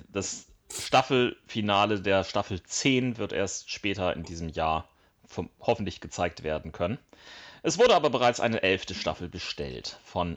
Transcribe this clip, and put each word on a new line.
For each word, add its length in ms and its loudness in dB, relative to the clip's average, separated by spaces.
das 340 -6
Staffelfinale 1300 2
der 220 4
Staffel 400 -4
zehn 560 0
wird 140 -4
erst 400 -4
später 420 -2
in 80 -8
diesem 260 -8
Jahr 400 -2
vom-, 240 -8
hoffentlich 400 0
gezeigt 440 -4
werden 260 -4
können. 280 -4
Es 140 -2
wurde 180 6
aber 140 4
bereits 280 4
eine 240 0
elfte 320 0
Staffel 340 -4
bestellt 760 -10
von 320 -4